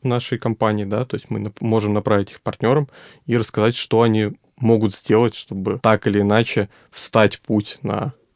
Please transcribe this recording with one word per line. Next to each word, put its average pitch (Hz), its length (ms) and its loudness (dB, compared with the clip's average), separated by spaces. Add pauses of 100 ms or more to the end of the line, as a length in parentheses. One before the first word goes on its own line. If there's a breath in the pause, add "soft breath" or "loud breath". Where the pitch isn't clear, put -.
нашей 123 340 -4
компании, 107 480 -2
да, 104 180 -4
то 127 120 -8
есть - 160 -10
мы 107 80 -6
нап-, 104 220 -10
можем 110 340 0
направить 101 360 0
их - 100 -20
партнёрам 135 460 -2 (380 loud breath)
и 117 120 0
рассказать, 113 380 0
что - 280 0
они 110 300 2 (220)
могут 110 400 2
сделать, 113 400 2
чтобы 98 460 -6
так 110 260 2
или 101 140 2
иначе 104 480 2 (220 soft breath)
встать - 500 0
путь - 400 -4
на 107 320 -4 (220)